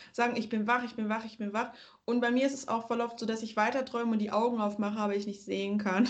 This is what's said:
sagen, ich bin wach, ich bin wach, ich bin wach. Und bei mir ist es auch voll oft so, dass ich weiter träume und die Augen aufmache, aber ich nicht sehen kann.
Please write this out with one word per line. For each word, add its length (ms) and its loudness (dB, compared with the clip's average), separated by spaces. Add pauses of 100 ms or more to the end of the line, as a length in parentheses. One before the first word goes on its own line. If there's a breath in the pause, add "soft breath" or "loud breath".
(140)
sagen, 220 0
ich 140 -4
bin 180 0
wach, 160 2
ich 120 -10
bin 140 -2
wach, 160 -2
ich 120 -14
bin 160 -4
wach. 200 -4 (320 loud breath)
Und 160 2
bei 100 4
mir 160 4
ist 60 0
es 140 -8
auch 200 -2
voll 140 0
oft 180 -4
so, 60 -6
dass 180 -2
ich 120 -10
weiter 300 2
träume 280 0
und 60 2
die 120 0
Augen 280 2
aufmache, 400 0
aber 160 0
ich 120 -2
nicht 180 -8
sehen 320 -2
kann. 320 4